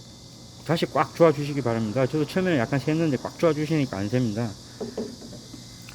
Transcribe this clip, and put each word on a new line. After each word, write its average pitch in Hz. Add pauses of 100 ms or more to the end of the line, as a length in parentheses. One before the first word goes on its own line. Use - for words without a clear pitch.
(680)
다시 165
꽉 -
조아주시기 147
바랍니다. 117
저도 151
처음에는 185
약간 131
샜는데 156
꽉 -
조아주시니까 151
안 101
셉니다. 117 (1500)